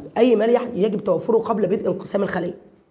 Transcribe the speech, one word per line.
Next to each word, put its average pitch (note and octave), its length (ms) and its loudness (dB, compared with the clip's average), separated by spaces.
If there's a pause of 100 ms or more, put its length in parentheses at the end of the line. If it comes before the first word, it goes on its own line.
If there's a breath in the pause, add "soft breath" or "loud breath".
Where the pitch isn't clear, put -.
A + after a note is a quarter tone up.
(180)
أي A#3 180 6
مال A3 200 2
يح-، - 180 -4
يجب G3 300 -2
توفره G3 340 2
قبل G#3+ 280 0
بدء G3+ 220 -2
انقسام F#3+ 340 -4
الخلية؟ F3+ 320 -4 (360)